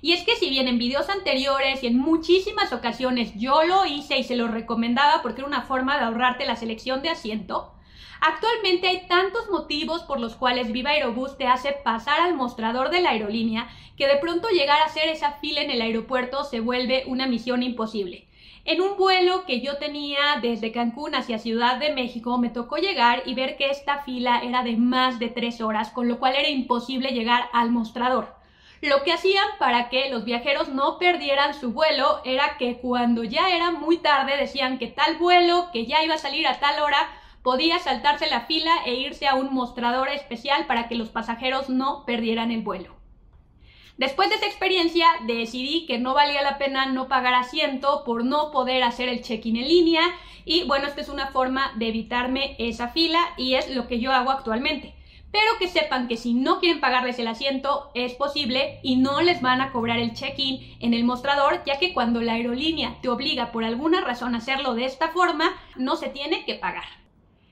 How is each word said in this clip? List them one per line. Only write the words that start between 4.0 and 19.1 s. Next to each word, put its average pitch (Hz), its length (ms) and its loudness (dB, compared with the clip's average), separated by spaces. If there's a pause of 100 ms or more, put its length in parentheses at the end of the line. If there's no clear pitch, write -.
y 247 60 0
se 247 120 -4
lo 233 120 0
recomendaba 233 720 2
porque 240 200 -6
era 277 60 -6
una 285 140 -2
forma 262 360 0
de 247 80 0
ahorrarte 247 420 0
la 233 80 -2
selección 233 480 -4
de 330 60 -2
asiento, 220 680 -6 (440)
actualmente 370 680 0
hay 359 200 -2
tantos 392 440 0
motivos 320 500 -2
por 277 180 -4
los 233 160 -6
cuales 247 360 0
Viva 254 180 -2
Aerobús 262 480 -2
te 269 80 -4
hace 254 280 2
pasar 254 460 0
al 349 140 4
mostrador 247 560 -2
de 359 120 2
la 320 100 4
aerolínea 220 580 -2 (260)
que 277 120 2
de 277 100 6
pronto 349 320 -2
llegar 294 320 4
a 311 40 4
hacer 311 240 0
esa 311 240 -2
fila 294 280 -4
en 285 80 -4
el 240 120 0
aeropuerto 254 640 -2
se 254 160 -6
vuelve 247 460 0
una 262 220 -2
misión 247 340 0
imposible. 220 640 -4 (360)
En 320 180 0
un 392 140 0
vuelo 370 500 4